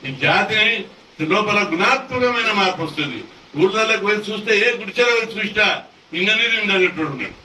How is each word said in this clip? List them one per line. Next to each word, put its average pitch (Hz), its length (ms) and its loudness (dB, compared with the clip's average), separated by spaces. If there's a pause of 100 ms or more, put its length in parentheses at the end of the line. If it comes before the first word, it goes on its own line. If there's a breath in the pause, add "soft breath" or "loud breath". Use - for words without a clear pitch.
ఈ 135 40 -8 (140)
జాతిని 208 500 2 (560)
లోపల 208 280 2 (120)
గుణాత్మకమైన 247 880 0
మార్పు 185 260 0
వస్తుంది. 135 360 -6 (400)
ఊర్లలోకి 208 440 2
పోయి 208 140 2 (100)
చూస్తే, 214 220 -2 (140)
ఏ - 20 4 (140)
గుడిచెల 240 340 0
పోయి 220 220 -2
చూసినా 208 300 0 (520)
ఇంజనీరింగ్ 220 520 0
చదివేటోడు 160 440 0
ఉన్నాడు. 139 300 -10